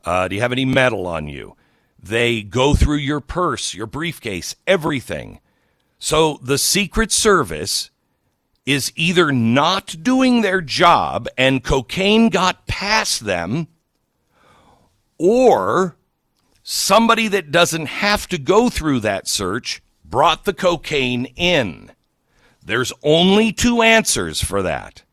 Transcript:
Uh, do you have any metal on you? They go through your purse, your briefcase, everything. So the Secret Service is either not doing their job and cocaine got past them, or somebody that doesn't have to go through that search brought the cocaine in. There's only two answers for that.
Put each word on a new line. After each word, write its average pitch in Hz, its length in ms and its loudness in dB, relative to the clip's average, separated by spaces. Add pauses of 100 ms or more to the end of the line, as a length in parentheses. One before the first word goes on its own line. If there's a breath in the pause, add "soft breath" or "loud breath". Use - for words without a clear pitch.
Uh, 92 240 -2
do 92 80 -6
you 104 60 -4
have 123 100 -2
any 131 140 -2
metal 127 420 0
on 78 220 -6
you? 58 260 -14 (480)
They 113 380 -2
go 123 320 0
through 147 240 2
your 147 240 -4
purse, 165 520 -4
your 107 140 -10
briefcase, 117 680 -8 (120)
everything. 135 720 -4 (600)
So 156 440 0
the 131 140 -2
Secret 208 560 -2
Service 131 800 0 (720)
is 135 320 -2
either 165 340 2
not 151 720 0
doing 254 380 2
their 190 180 0
job 120 760 2
and 131 260 2
cocaine 196 640 2
got 185 400 0
past 208 580 -2
them, 98 420 -4 (1500 soft breath)
or 185 760 2 (680)
somebody 226 640 2
that 185 240 -4
doesn't 165 360 0
have 208 400 -2
to 180 100 -4
go 202 320 4
through 147 300 -2
that 101 280 -2
search 101 540 -6 (240)
brought 156 400 2
the 202 80 -2
cocaine 135 720 -2 (100)
in. 131 560 -2 (720)
There's 117 380 -4
only 190 500 4
two 240 300 0
answers 214 600 0
for 98 180 -2
that. 69 400 -6 (100)